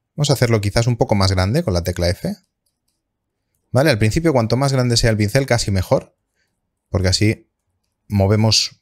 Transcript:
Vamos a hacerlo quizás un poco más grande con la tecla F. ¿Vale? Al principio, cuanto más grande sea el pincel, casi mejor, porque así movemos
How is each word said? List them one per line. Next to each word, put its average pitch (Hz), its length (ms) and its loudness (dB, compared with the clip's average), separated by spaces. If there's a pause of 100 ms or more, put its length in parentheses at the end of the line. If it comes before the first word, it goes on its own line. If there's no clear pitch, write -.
(140)
Vamos 147 140 -2
a 147 40 4
hacerlo 117 280 0
quizás 113 260 0
un 123 80 0
poco 120 180 0
más 98 200 0
grande 98 280 0
con 107 120 -4
la 87 100 -2
tecla 87 240 -2
F. 175 300 -4 (1300)
¿Vale? 139 180 2
Al 117 100 0
principio, 160 320 0
cuanto 120 240 0
más 139 160 0
grande 123 240 0
sea 117 140 2
el 110 80 0
pincel, 107 280 0
casi 117 260 -2
mejor, 98 440 -2 (720)
porque 95 220 -2
así - 420 -2 (560)
movemos 104 760 0